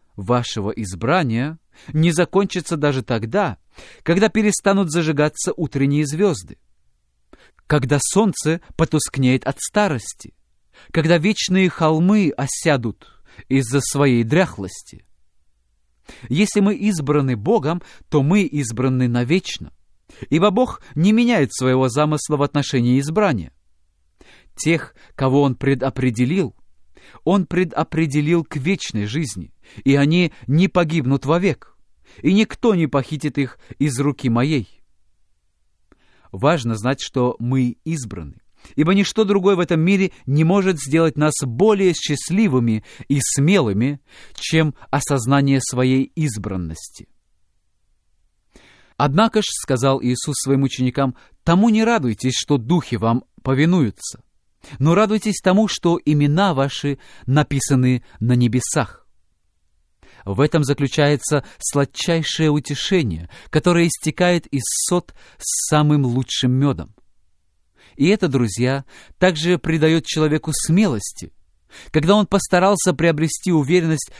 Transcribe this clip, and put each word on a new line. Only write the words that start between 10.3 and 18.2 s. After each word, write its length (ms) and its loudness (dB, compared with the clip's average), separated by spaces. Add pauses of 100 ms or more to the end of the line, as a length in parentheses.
когда 260 2
вечные 500 0
холмы 680 2
осядут 840 -4 (280)
из-за 320 0
своей 420 2
дряхлости. 800 -4 (1200)
Если 320 0
мы 160 2
избраны 600 0
Богом, 460 -2 (260)
то 140 2